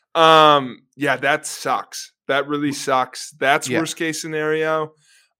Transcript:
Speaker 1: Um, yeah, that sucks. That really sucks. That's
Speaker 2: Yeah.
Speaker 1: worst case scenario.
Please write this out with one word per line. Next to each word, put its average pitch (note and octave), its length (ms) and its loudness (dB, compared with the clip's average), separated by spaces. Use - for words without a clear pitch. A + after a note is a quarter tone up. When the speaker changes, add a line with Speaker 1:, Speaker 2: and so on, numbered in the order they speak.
Speaker 1:
Um, D3+ 800 4
yeah, C3+ 220 -2
that C#3+ 280 -2
sucks. - 680 -8
That C#3 200 -2
really D3 240 -4
sucks. C3 600 -4
That's C#3 380 0
Speaker 2:
Yeah. A#2+ 100 -2
Speaker 1:
worst D#3+ 180 -6
case D#3+ 240 -6
scenario. D#3 720 -4